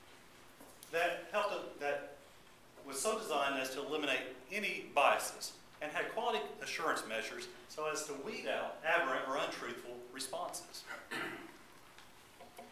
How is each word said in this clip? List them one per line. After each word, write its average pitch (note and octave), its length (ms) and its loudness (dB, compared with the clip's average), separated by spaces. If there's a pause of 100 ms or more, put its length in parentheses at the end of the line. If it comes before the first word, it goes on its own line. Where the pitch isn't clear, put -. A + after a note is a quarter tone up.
(920)
that F3 400 2
helped, G3 480 0
that C#3+ 360 0 (720)
was C3+ 140 -4
so G#3+ 180 2
designed C#3 400 2
as C3 120 0
to C3+ 140 -4
eliminate C#3 360 2 (320)
any F#3+ 320 -2 (100)
biases - 580 6 (300)
and D3+ 80 0
had D#3+ 220 0
quality A3+ 260 4 (240)
assurance C#3 460 2
measures A2 400 -2 (200)
so D#3 220 -2
as D3+ 160 0
to D3 60 -4 (120)
weed - 220 -4
out - 380 0
aberrant - 420 4
or C3+ 120 2
untruthful - 580 -4 (160)
responses. - 720 -4 (1900)